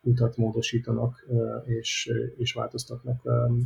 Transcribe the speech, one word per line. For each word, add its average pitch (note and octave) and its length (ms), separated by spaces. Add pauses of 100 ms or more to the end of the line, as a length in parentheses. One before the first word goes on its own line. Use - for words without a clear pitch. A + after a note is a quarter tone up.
utat B2 360
módosítanak, A#2 920
ö, A2+ 240 (160)
és, A#2 420
ö, A#2 100 (140)
és A#2+ 160
változtatnak, B2 720
ö, B2 80 (340)